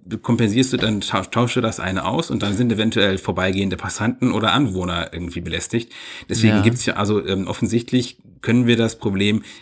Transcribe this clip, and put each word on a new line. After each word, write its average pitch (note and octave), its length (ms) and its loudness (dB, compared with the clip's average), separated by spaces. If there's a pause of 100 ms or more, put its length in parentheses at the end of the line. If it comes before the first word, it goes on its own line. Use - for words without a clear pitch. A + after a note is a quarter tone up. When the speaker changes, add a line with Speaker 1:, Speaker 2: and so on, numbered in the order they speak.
(220)
Speaker 1:
kompensierst A#2+ 520 2
du, B2 40 0
dann G#2+ 240 0
tausch-, - 300 -2
tauschst A#2+ 240 0
du B2+ 60 0
das A2+ 180 -2
eine F#2 260 -4
aus D#3+ 240 -2
und A2 140 -2
dann G2+ 120 -2
sind A#2 160 2
eventuell G2+ 460 2
vorbeigehende F#2 600 -2
Passanten A2+ 540 0
oder G#2 220 0
Anwohner F#2 580 -2
irgendwie F2 300 -8
belästigt. F2 500 -2 (380)
Deswegen A2 280 4
Speaker 2:
Ja. G#2 40 4
Speaker 1:
gibt's A#2 240 2
ja, - 120 0
also, G2+ 280 0
ähm, F#2+ 220 -2
offensichtlich A#2 720 -2 (240)
können A#2+ 260 2
wir A#2+ 80 6
das A2+ 240 0
Problem G#2 420 0 (200)